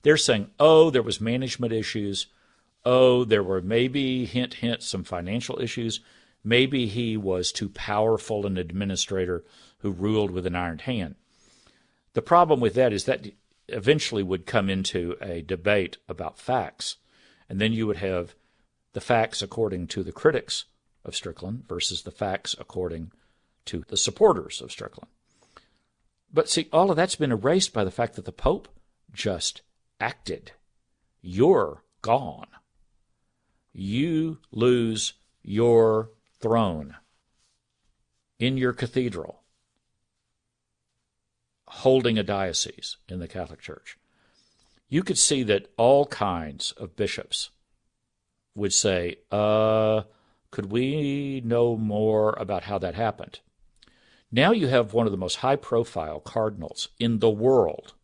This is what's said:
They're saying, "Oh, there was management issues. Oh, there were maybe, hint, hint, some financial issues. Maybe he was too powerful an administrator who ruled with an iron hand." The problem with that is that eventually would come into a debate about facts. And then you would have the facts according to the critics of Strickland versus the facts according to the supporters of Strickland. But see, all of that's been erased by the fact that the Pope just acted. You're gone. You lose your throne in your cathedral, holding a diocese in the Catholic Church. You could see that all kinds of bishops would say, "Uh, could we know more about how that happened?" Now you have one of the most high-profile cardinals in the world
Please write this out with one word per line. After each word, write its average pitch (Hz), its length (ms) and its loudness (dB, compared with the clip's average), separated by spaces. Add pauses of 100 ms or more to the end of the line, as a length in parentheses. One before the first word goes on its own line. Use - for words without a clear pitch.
They're 151 140 6
saying, 110 420 0
"Oh, 160 320 8
there 123 120 4
was 107 180 -4
management 120 520 -2
issues. 104 540 -4 (580)
Oh, 127 400 6
there 107 200 4
were 92 180 -2
maybe, 127 640 0
hint, 123 300 -4
hint, 117 280 -4
some 92 220 -6
financial 92 560 -6
issues. 113 400 -4 (420)
Maybe 127 460 2
he 110 280 -4
was 95 360 -2
too 101 160 -6
powerful 107 760 -2
an 98 120 -2
administrator 92 880 -4 (340)
who 101 140 -4
ruled 101 400 0
with 90 140 -6
an 87 100 -4
iron 85 240 -4
hand." 98 340 -6 (1000)
The - 80 -2
problem 170 360 6
with 110 160 2
that 123 180 4
is 98 120 -4
that 110 220 -4 (420)
eventually 117 540 0
would 90 240 -4
come 101 220 0
into 95 540 -4
a 85 200 -8
debate 92 540 -2 (120)
about 87 300 -10
facts. - 580 -6 (520)
And 95 120 -6
then 110 120 0
you 113 140 -2
would 104 100 -2
have 90 380 -4 (580)
the - 80 -8
facts 110 400 0
according 95 460 -4
to 95 160 -6
the 82 100 -8
critics - 540 -2 (360)
of - 140 -12
Strickland 95 500 -10
versus - 360 -6
the - 80 -14
facts - 480 -6
according 85 520 -8 (540)
to - 240 -8
the - 80 -6
supporters - 640 2
of 62 100 -16
Strickland. - 400 -16 (1200)
But - 200 0
see, 165 240 -2
all 185 160 4
of 156 60 0
that's 180 200 0
been 139 160 0
erased 139 400 0
by 107 120 0
the 92 60 -2
fact - 260 -4
that 92 100 -12
the - 60 -12
Pope 185 360 -2 (420)
just - 520 -6 (360)
acted. - 540 -8 (680)
You're 98 600 2 (200)
gone. 117 460 -2 (1200)
You 156 680 -2 (120)
lose 113 600 0 (280)
your 113 680 4 (280)
throne 92 580 -2 (1400)
in 131 200 -2
your 127 160 0
cathedral, 120 680 -4 (2250)
holding 127 500 2
a 104 60 0
diocese 98 760 -4 (100)
in 90 100 -10
the 85 80 -10
Catholic 85 340 -12
Church. - 380 -18 (920)
You 156 140 0
could 185 160 -2
see 139 260 2
that 101 320 0
all 139 300 6
kinds 85 640 -4
of 87 220 -14
bishops - 560 -6 (1040)
would 101 180 -4
say, 87 440 0 (160)
"Uh, 107 720 2 (500)
could 101 180 -8
we 139 680 -4
know 117 360 2
more 107 580 2
about 98 300 -4
how 101 140 -4
that 90 160 -4
happened?" 107 460 -6 (880)
Now 143 220 4
you 185 160 2
have 120 240 2
one 113 140 2
of 101 60 0
the 95 60 -4
most 92 180 -4
high-profile 110 840 -2
cardinals 107 680 -6 (100)
in 117 200 0
the 110 120 6
world 107 720 2